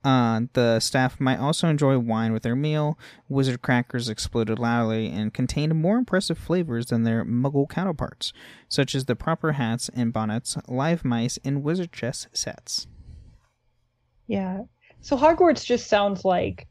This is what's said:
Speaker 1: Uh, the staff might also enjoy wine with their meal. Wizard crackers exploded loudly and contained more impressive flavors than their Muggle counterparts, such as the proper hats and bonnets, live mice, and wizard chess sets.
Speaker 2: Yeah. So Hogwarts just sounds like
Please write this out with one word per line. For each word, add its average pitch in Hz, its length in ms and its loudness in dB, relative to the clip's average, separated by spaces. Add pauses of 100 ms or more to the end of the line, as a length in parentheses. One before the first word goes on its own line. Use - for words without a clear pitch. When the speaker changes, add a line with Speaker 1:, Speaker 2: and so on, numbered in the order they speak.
Speaker 1:
Uh, 120 380 4 (120)
the 117 260 4
staff 127 400 0
might 131 200 0
also 151 280 0
enjoy 143 300 4
wine 113 340 0
with 113 120 -2
their 120 120 0
meal. 151 420 0 (300)
Wizard 135 360 0
crackers 120 440 0
exploded 110 520 -2
loudly 113 480 0
and 104 260 -4
contained 147 400 0
more 170 240 2
impressive 190 400 0
flavors 156 500 -2
than 113 160 2
their 113 220 2
Muggle 139 420 0
counterparts, - 640 -4 (380)
such - 240 0
as 135 120 -2
the 120 100 0
proper 160 380 -2
hats 117 420 -2
and 117 180 0
bonnets, 110 440 -4 (100)
live 147 360 -2
mice, 120 400 -2
and 139 200 -2
wizard 170 280 -2
chess - 420 -8
sets. - 520 -8 (1400)
Speaker 2:
Yeah. 196 340 -2 (400)
So 277 160 0
Hogwarts 320 480 6
just 240 220 0
sounds 202 360 2
like 175 480 0